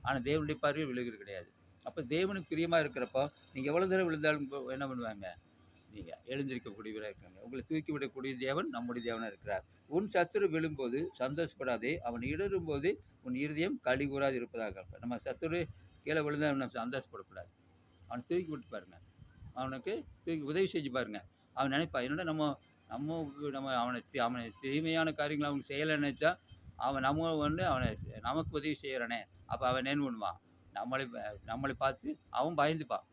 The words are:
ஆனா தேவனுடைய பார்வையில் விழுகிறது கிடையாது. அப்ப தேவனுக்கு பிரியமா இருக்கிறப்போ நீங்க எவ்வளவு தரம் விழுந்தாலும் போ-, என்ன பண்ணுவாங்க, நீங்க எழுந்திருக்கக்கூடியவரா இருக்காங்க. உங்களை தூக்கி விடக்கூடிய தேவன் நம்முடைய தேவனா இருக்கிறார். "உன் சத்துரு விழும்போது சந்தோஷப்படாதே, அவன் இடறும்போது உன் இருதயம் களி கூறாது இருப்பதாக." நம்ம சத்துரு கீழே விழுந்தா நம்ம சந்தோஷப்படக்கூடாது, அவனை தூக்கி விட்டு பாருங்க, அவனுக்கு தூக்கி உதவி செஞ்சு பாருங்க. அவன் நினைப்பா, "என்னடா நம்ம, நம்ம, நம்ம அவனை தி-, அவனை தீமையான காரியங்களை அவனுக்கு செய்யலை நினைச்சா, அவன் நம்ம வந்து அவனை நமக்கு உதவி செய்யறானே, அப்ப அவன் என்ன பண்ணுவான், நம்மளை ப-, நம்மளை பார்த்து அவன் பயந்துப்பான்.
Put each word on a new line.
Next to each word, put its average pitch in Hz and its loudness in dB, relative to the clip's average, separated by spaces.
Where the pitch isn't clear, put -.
ஆனா 135 0
தேவனுடைய 147 0
பார்வையில் 147 0
விழுகிறது 120 -4
கிடையாது. 98 -10
அப்ப 147 -6
தேவனுக்கு 180 -2
பிரியமா 165 4
இருக்கிறப்போ 135 0
நீங்க 131 -4
எவ்வளவு 180 4
தரம் 190 6
விழுந்தாலும் 151 2
போ-, 135 -6
என்ன 135 -2
பண்ணுவாங்க, 110 -4
நீங்க 87 -12
எழுந்திருக்கக்கூடியவரா 113 -6
இருக்காங்க. 92 -18
உங்களை 123 -8
தூக்கி 156 -2
விடக்கூடிய 135 -4
தேவன் 139 0
நம்முடைய 120 -4
தேவனா 113 -2
இருக்கிறார். 101 -4
"உன் 190 0
சத்துரு 190 2
விழும்போது 151 0
சந்தோஷப்படாதே, 143 0
அவன் 120 -4
இடறும்போது 160 0
உன் 127 -4
இருதயம் 151 0
களி 131 4
கூறாது 139 2
இருப்பதாக." 110 -4
நம்ம 120 -4
சத்துரு 160 -2
கீழே 156 2
விழுந்தா 147 2
நம்ம 135 -2
சந்தோஷப்படக்கூடாது, 113 -6
அவனை 120 -6
தூக்கி 170 0
விட்டு 135 -6
பாருங்க, 90 -10
அவனுக்கு 131 -4
தூக்கி 160 -2
உதவி 156 2
செஞ்சு 147 -2
பாருங்க. 107 -2
அவன் 135 2
நினைப்பா, 147 2
"என்னடா 147 -2
நம்ம, 156 0
நம்ம, 147 -4
நம்ம 135 -2
அவனை 120 2
தி-, 143 0
அவனை 120 2
தீமையான 160 2
காரியங்களை 147 2
அவனுக்கு 143 -2
செய்யலை 151 2
நினைச்சா, 147 4
அவன் 135 0
நம்ம 156 4
வந்து 147 2
அவனை 127 2
நமக்கு 147 -2
உதவி 147 -2
செய்யறானே, 120 -2
அப்ப 127 0
அவன் 127 4
என்ன 143 2
பண்ணுவான், 110 -2
நம்மளை 127 -2
ப-, 107 -8
நம்மளை 127 -2
பார்த்து 135 0
அவன் 147 2
பயந்துப்பான். 147 2